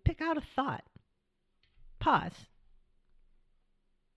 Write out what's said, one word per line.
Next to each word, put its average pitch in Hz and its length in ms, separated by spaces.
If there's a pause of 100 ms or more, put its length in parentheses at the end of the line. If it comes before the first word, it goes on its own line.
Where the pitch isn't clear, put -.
pick - 180
out 320 160
a 294 40
thought. - 420 (1160)
Pause. - 460 (1700)